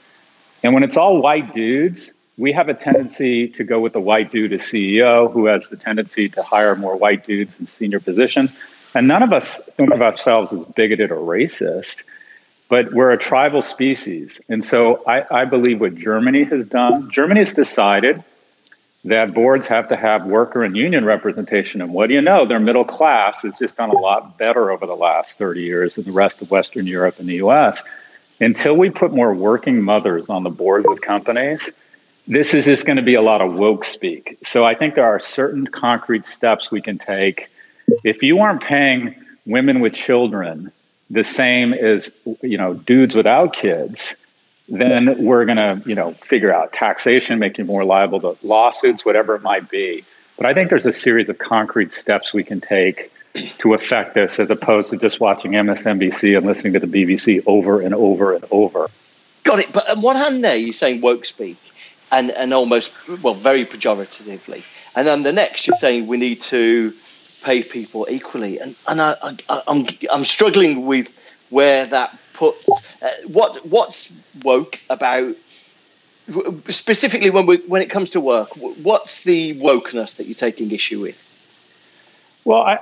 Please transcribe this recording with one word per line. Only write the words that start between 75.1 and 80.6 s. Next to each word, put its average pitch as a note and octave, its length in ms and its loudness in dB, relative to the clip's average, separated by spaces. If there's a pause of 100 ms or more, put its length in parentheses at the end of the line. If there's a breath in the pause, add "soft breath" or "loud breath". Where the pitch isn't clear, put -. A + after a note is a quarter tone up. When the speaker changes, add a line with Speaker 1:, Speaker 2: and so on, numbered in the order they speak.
Speaker 2:
w-, E3 400 -8
specifically G#3+ 640 -2
when F#3+ 160 2
we, F3 120 6
when F3+ 240 -4
it - 80 -6
comes F#3 200 -4
to F3+ 100 -2
work, A#2+ 340 -2
w-, - 280 -12
what's - 420 -2
the D#3+ 360 0
wokeness B2 560 -2
that - 100 -12
you're A2 80 -12
taking A2+ 360 -4